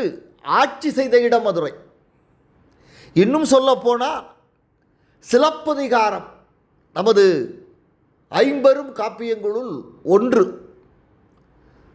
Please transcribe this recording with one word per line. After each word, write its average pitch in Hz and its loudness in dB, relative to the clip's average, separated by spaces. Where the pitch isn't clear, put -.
ஆட்சி 285 -2
செய்த 247 0
இடம் 240 2
மதுரை. 165 -4
இன்னும் 254 2
சொல்லப்போனால் 262 0
சிலப்பதிகாரம் 247 -2
நமது 202 4
ஐம்பெரும் 269 0
காப்பியங்களுள் 220 -8
ஒன்று. 214 2